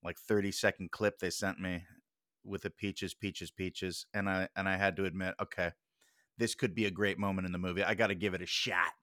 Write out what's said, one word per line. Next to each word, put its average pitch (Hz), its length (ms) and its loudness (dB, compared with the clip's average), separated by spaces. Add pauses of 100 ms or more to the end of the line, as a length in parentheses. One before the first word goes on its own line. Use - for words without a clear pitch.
like, 87 160 -6
thirty-second 101 720 2
clip 104 280 0
they 92 120 0
sent - 300 -2
me 90 240 -4 (580)
with 98 200 -6
the 98 80 -4
peaches, 98 440 -6
peaches, 92 360 -6
peaches. 92 600 -6
And 101 160 -2
I, 95 280 0
and 98 120 -2
I 95 80 2
had 95 200 4
to 98 80 0
admit, 92 360 -2
"Okay, 92 320 -2 (640)
this 113 180 0
could 104 200 0
be 110 120 2
a 98 40 2
great 95 280 2
moment 95 280 0
in 90 60 -2
the 90 60 -2
movie. 92 260 0
I 101 100 2
gotta 101 220 4
give 92 180 0
it 90 80 -4
a 90 40 -8
shot." 90 560 0